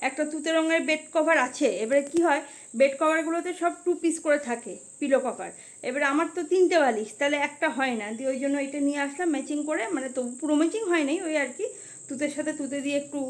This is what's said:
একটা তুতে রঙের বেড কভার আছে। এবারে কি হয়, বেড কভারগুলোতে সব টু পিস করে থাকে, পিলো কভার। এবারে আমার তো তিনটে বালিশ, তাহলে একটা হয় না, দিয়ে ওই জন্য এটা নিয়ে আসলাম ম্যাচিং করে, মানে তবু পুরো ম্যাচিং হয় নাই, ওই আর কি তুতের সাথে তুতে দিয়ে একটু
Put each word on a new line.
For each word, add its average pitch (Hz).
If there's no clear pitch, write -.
একটা 277
তুতে 311
রঙের 320
বেড 311
কভার 320
আছে। 269
এবারে 269
কি 339
হয়, 294
বেড 269
কভারগুলোতে 330
সব 339
টু 359
পিস 320
করে 294
থাকে, 233
পিলো 269
কভার। 180
এবারে 277
আমার 320
তো 349
তিনটে 359
বালিশ, 220
তাহলে 285
একটা 311
হয় 262
না, 208
দিয়ে 262
ওই 254
জন্য 277
এটা 285
নিয়ে 285
আসলাম 330
ম্যাচিং 294
করে, 320
মানে 262
তবু 247
পুরো 302
ম্যাচিং 339
হয় 320
নাই, 311
ওই 311
আর 262
কি 403
তুতের 240
সাথে 302
তুতে 277
দিয়ে 285
একটু 285